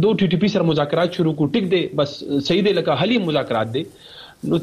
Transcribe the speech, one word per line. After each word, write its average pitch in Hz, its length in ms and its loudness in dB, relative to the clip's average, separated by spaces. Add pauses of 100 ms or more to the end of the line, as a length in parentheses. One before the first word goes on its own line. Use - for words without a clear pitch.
دو 220 80 4
ټي 190 140 2
ټي 170 180 2
پي 196 120 0
سره 170 160 2
مذاکرات 151 480 0
شروع 160 180 2
کړو، 147 180 0
ټیک 185 160 0
دی، 175 80 2 (200)
بس - 140 -2 (340)
صحیح 180 200 2
دی، 185 120 2
لکه 151 200 0
حل 202 140 0
یې 196 160 0
مذاکرات 117 420 -2
دی. 143 100 -4 (680)
نو 170 140 2